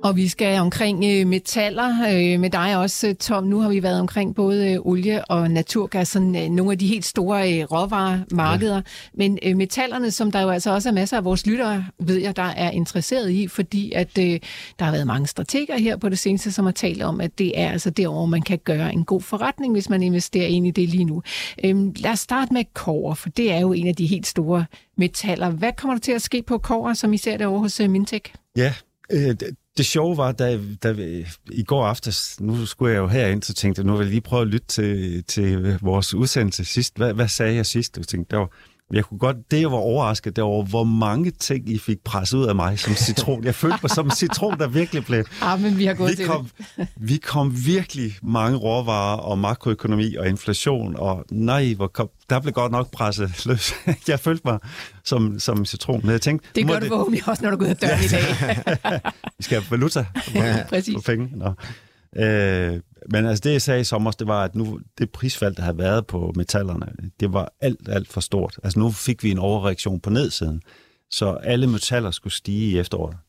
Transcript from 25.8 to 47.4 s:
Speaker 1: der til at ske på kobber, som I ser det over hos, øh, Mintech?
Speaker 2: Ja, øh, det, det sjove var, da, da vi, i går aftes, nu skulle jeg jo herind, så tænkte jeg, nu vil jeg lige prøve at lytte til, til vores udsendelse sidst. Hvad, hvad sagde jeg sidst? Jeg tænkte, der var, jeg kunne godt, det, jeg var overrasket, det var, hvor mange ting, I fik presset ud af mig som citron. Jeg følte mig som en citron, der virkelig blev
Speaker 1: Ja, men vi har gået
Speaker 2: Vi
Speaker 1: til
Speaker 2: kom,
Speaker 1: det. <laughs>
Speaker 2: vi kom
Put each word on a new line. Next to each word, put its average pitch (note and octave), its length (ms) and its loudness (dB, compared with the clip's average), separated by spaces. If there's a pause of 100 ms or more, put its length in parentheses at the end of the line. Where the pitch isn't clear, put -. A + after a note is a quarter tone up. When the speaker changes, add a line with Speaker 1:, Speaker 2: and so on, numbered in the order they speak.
Speaker 1:
der A3+ 60 -2
til C4 100 -2
at A#3 100 0
ske B3 260 -2
på A#3 100 0
kobber, A#3 360 0
som A3 200 2
I G#3+ 40 2
ser G#3+ 200 -2
det G#3+ 100 0
over G3 120 0
hos, G#3 200 -2
øh, G#3 100 4
Mintech? G3+ 440 0 (240)
Speaker 2:
Ja, B2+ 160 4 (380)
øh, C#3+ 100 2
det, B2+ 200 2 (360)
det C#3+ 80 2
sjove E3 320 0
var, C3 140 2
da, B2 280 0 (240)
da A2+ 80 2
vi, F2 340 -6 (260)
i A#2+ 120 -2
går C3+ 220 2
aftes, G#2+ 540 -4
nu A2+ 260 -2
skulle A#2 280 0
jeg G#2 60 4
jo F#2+ 80 2
herind, G#2 360 2
så A2 100 -6
tænkte G2 260 0
jeg, G2 60 0
nu G2+ 100 4
vil G#2 80 2
jeg G2+ 60 2
lige A2 120 2
prøve B2 200 0
at A2+ 60 2
lytte A2 200 -2
til, F#2 560 0
til F#2+ 580 0
vores F#2+ 320 2
udsendelse G#2 520 0
sidst. - 320 -2
Hvad, A2+ 160 0
hvad A2+ 140 0
sagde A2 280 0
jeg A2+ 100 2
sidst? - 320 -2
Jeg F2 100 -8
tænkte, F2 280 -4
der - 20 4
var, G2 120 0 (440)
jeg G#2+ 120 4
kunne G#2 140 -12
godt, B2+ 180 0 (140)
det, D3+ 100 4
jeg D#3+ 100 2
var B2 60 0
overrasket, A2 580 0
det A2+ 80 0
var, G#2 200 2
hvor A2 200 0
mange A2+ 480 2
ting, B2 380 -4
I A2 80 0
fik G#2+ 260 -2
presset G2 340 -2
ud C3+ 80 4
af G#2 100 2
mig F#2+ 240 2
som G#2+ 140 0
citron. A2+ 500 0
Jeg B2 120 0
følte F3 280 0
mig C#3+ 60 0
som D#3+ 160 0
en C#3 60 2
citron, F3 480 0
der D3 80 0
virkelig D3 380 -2
blev A#2 180 2 (180)
Speaker 1:
Ja, F#3 140 0
men G3+ 220 2
vi G3 80 2
har F#3+ 80 2
gået F#3 180 2
Speaker 2:
Vi G3 40 0
Speaker 1:
til F#3 100 -4
Speaker 2:
kom, D3+ 220 -2 (300)
Speaker 1:
det. F3+ 180 -4
<laughs> A2 160 -2
Speaker 2:
vi D3 60 2
kom C#3 360 0 (120)